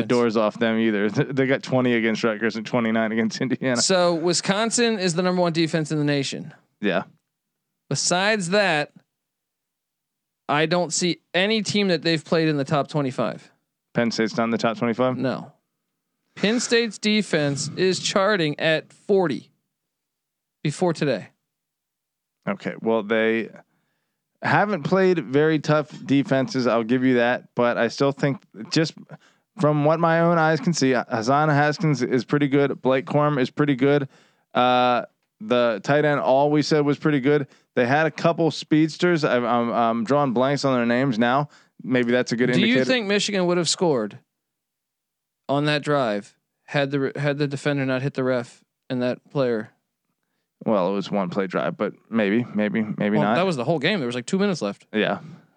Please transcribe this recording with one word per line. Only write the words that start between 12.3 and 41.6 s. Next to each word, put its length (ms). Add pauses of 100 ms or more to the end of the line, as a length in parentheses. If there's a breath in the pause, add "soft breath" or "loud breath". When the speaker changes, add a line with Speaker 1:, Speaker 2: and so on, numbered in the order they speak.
Speaker 1:
in 80
the 80
top 240
twenty-five. 640 (400)
Speaker 2:
Penn 180
State's 280
not 60
in 60
the 80
top 200
twenty-five? 400
Speaker 1:
No. 340 (840)
Penn 260
State's 360
defense 800
is 240
charting 580
at 320
forty 600 (1120)
before 300
today. 340 (1200)
Speaker 2:
Okay. 320
Well, 220
they 480 (920)
haven't 400
played 420
very 340
tough 320 (140)
defenses. 640
I'll 180
give 180
you 120
that, 400
but 240
I 100
still 240
think 300 (280)
just 220 (640 soft breath)
from 280
what 120
my 220
own 180
eyes 220
can 140
see, 180
Hassan 560
Haskins 540
is 220
pretty 220
good. 360
Blake 240
Corum 340
is 100
pretty 240
good. 340 (460 soft breath)
Uh, 520 (340)
the 420
tight 220
end, 160
all 300
we 120
said 220
was 140
pretty 220
good. 280 (260 soft breath)
They 120
had 200
a 40
couple 400
speedsters. 720
I'm, 200
I'm, 280
I'm 320
drawing 300
blanks 320
on 80
their 120
names 320
now. 300 (340 soft breath)